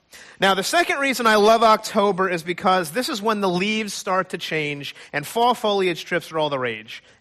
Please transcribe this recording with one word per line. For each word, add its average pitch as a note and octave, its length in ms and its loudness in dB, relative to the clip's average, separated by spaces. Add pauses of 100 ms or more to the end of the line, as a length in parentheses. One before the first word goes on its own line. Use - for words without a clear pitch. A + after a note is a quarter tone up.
(400)
Now, F#3+ 140 4
the F#3+ 100 -2
second E4+ 360 0
reason B3+ 280 0
I G#3+ 80 4
love G#3+ 260 6
October G#3 680 2
is F3 120 -2
because F3+ 500 0
this B3 180 -4
is A#3 120 -6
when G#3+ 200 -2
the G3 80 2
leaves G3+ 440 -2
start F#3 360 -2
to F#3+ 80 -8
change D3 580 -6 (160)
and C#3+ 160 -6
fall A#3 260 2
foliage G3 520 -2
trips E3+ 260 -6
are D#3+ 80 -4
all D3+ 100 0
the C#3 100 -4
rage. A2+ 440 -8 (180)